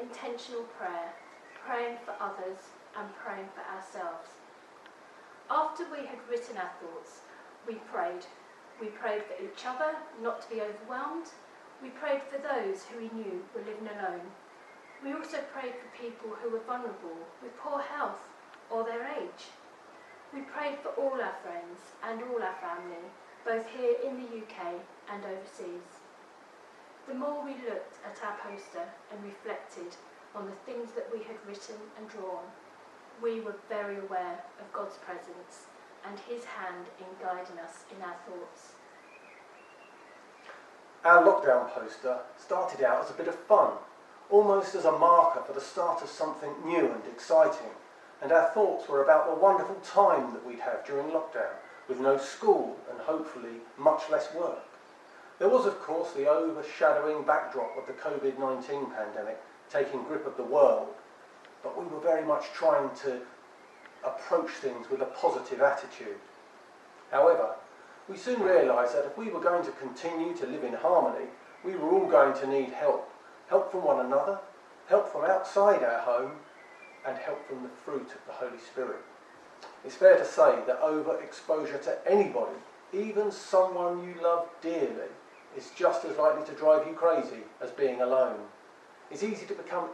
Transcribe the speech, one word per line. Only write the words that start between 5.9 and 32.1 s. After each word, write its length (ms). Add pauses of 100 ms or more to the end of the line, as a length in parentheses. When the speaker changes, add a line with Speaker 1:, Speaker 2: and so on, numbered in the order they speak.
Speaker 1:
we 160
had 220
written 300
our 200
thoughts, 460 (420)
we 140 (100)
prayed. 320 (560)
We 100
prayed 360
for 180
each 220
other, 320 (260)
not 200
to 120
be 60
overwhelmed. 720 (500)
We 60
prayed 320 (100)
for 60
those 480
who 160
we 160
knew 260 (140)
were 80
living 240
alone. 400 (720)
We 120
also 260 (160)
prayed 240
for 160
people 400
who 140
were 180
vulnerable 480 (260)
with 160
poor 220
health 480 (420)
or 140
their 320
age. 320 (840)
We 80
prayed 420
for 60 (100)
all 160
our 260
friends 380 (240)
and 180
all 200
our 180
family, 480 (380)
both 200
here 380
in 160
the 160
U 100
K 300 (340)
and 140
overseas. 640 (1200)
The 60
more 280
we 220
looked 400
at 180
our 220
poster 400 (260)
and 140
reflected 720 (380)
on 120
the 260
things 200
that 200
we 100
had 140 (100)
written 300 (220)
and 100
drawn, 340 (800)